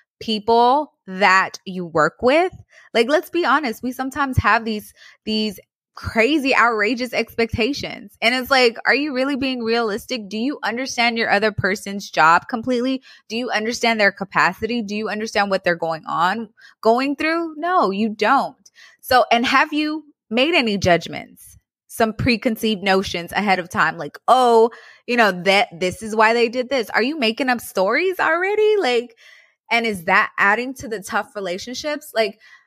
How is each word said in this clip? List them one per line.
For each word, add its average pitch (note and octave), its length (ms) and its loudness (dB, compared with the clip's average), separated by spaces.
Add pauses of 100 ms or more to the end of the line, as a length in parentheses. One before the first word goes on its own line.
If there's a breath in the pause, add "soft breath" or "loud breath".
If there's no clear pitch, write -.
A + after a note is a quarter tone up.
(200 soft breath)
people A#3 720 2 (160)
that F#3 580 2
you F#3 200 -8
work D#3+ 360 2
with? D#4+ 300 4 (420 soft breath)
Like, A3+ 140 2
let's D#4 220 0
be E4+ 160 -2
honest, B3 360 0
we B3 120 -6
sometimes C4 460 -4
have A3+ 260 2
these, G#3+ 280 -6 (300 loud breath)
these G#3+ 380 -4 (340)
crazy, C4 580 0
outrageous A3+ 600 0
expectations. A#3 1080 -4
And A#3 140 2
it's B3+ 160 -4
like, B3 240 4 (100)
are A3 100 4
you C#4+ 180 -2
really C4 240 -2
being B3+ 260 -4
realistic? A3+ 640 -4
Do G#3 100 -8
you C4 240 -4
understand A#3 560 -2
your A3+ 120 -2
other G3+ 240 2
person's G3 580 -6
job E3 380 4
completely? B3+ 520 -2 (280 loud breath)
Do A3 80 -6
you B3 120 -4
understand A3+ 480 -2
their G3+ 140 4
capacity? G3 680 -2
Do G3+ 120 -8
you G#3+ 140 -6
understand G#3 420 -4
what F#3+ 140 0
they're F3 140 2
going E3 280 -4
on, F3+ 440 -2 (320 loud breath)
going C4 340 2
through? D#4+ 400 -4
No, D#4+ 360 0
you G#3 180 -2
don't. G#3+ 600 -2 (300 loud breath)
So, B3+ 320 4
and A#3 140 2
have C4+ 260 2
you D4+ 320 -4 (260)
made C4 240 0
any A#3 240 0
judgments, - 760 -2 (340)
some A3+ 240 -2
preconceived A3 720 -2
notions F#3+ 480 0
ahead F#3+ 260 0
of F3 120 -8
time? D#3+ 280 0
Like, D3+ 200 -10 (100)
"Oh, A#3 420 6 (380 loud breath)
you A#3+ 80 -2
know, A3 160 4 (120)
that G3 280 2
this F3 320 -4
is G#3+ 100 -8
why A3 200 4
they A#3+ 160 2
did B3 180 -4
this. B3 220 -2
Are - 120 0
you C#4 160 -2
making A#3+ 300 0
up A#3+ 140 -2
stories C#4 580 0
already?" G4+ 560 2
Like, B3 400 -2 (560 soft breath)
and A#3 140 0
is G3+ 180 -4
that F#3+ 340 2
adding A3+ 360 2
to B3+ 160 -14
the G3+ 120 -8
tough G#3 360 -8
relationships? B3 760 -8
Like, G#3+ 240 -2 (300 soft breath)